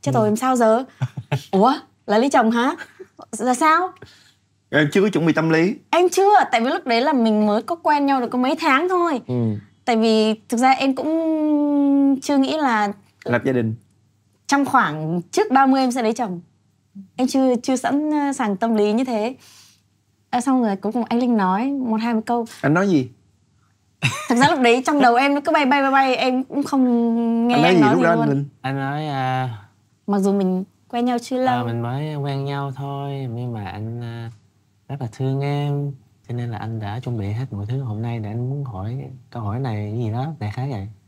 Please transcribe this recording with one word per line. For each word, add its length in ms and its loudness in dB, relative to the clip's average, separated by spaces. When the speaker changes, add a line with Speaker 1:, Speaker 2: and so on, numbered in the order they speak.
Speaker 1:
Chết 120 -2
rồi, 100 4
Speaker 2:
Ừ. 40 4
Speaker 1:
làm 80 2
sao 200 0
giờ? 280 4
Speaker 2:
<laughs> 340 -6
Speaker 1:
Ủa, 220 6
là 100 2
lấy 120 2
chồng 220 4
hả? 240 0
Là 140 0
sao?" 380 2
Speaker 3:
Em 240 2
chưa 80 4
có 80 4
chuẩn 160 0
bị 80 4
tâm 160 0
lý. 260 2
Speaker 1:
Em 200 4
chưa, 200 2
tại 100 2
vì 80 0
lúc 180 -4
đấy 140 2
là 120 2
mình 340 2
mới 140 2
có 140 -6
quen 300 0
nhau 160 2
được 100 -4
có 60 -2
mấy 220 0
tháng 300 2
thôi. 380 0
Speaker 3:
Ừ. 80 -4
Speaker 1:
Tại 120 0
vì 360 2
thực 80 -2
ra 140 2
em 240 0
cũng 1300 0
chưa 160 0
nghĩ 200 2
là 340 0
Speaker 3:
Lập 200 0
gia 60 2
đình. 240 0
Speaker 1:
trong 180 2
khoảng 560 0
trước 200 0
ba 140 6
mươi 160 4
em 100 0
sẽ 120 -4
lấy 100 0
chồng. 280 -6
Em 120 0
chưa, 360 2
chưa 120 0
sẵn, 360 -2
ờ, 220 0
sàng 240 -2
tâm 180 0
lý 180 2
như 100 2
thế. 320 -2
À, 120 0
xong 220 2
rồi 120 0
cuối 160 -4
cùng 180 -2
anh 100 0
Linh 180 2
nói 340 0
một 300 -2
hai 120 -2
một 120 0
câu. 200 -2
Speaker 3:
Anh 120 2
nói 160 2
gì? 200 2
Speaker 1:
Thực 60 2
ra 140 4
lúc 120 0
đấy 240 4
trong 160 2
đầu 140 6
em 200 2
nó 100 -2
cứ 60 0
bay 140 4
bay 160 2
bay 100 2
bay, 240 4
em 280 0
cũng 200 -4
không 840 2
nghe 80 2
Speaker 3:
Anh 60 4
nói 100 4
Speaker 1:
anh 40 6
Speaker 3:
gì 60 6
Speaker 1:
nói 120 6
Speaker 3:
lúc 60 2
Speaker 1:
gì 40 2
Speaker 3:
đó, 120 4
Speaker 1:
luôn. 60 0
Speaker 3:
anh 80 2
Linh? 160 0
Speaker 2:
Anh 160 -4
nói, 300 -4
à, 420 -2
Speaker 1:
Mặc 120 0
dù 140 2
mình 300 0
quen 180 -4
nhau 160 0
chưa 200 -4
Speaker 2:
à, 40 0
Speaker 1:
lâu. 200 0
Speaker 2:
mình 160 -4
mới 340 -6
quen 300 -4
nhau 300 -6
thôi, 580 -8
nhưng 200 -8
mà 120 -8
anh, 360 -10
à, 300 -12
rất 120 -8
là 100 -8
thương 300 -4
em, 500 -2
cho 80 -8
nên 160 -6
là 60 -8
anh 220 -8
đã 200 -8
chuẩn 180 -6
bị 140 -4
hết 220 -4
mọi 160 -6
thứ 120 -4
hôm 200 -6
nay 180 -6
để 100 -8
anh 200 -6
muốn 160 -6
hỏi 320 -8
câu 140 -10
hỏi 160 -4
này 380 -6
gì 140 -4
đó, 140 -4
đại 120 -6
khái 200 -6
vậy. 160 -8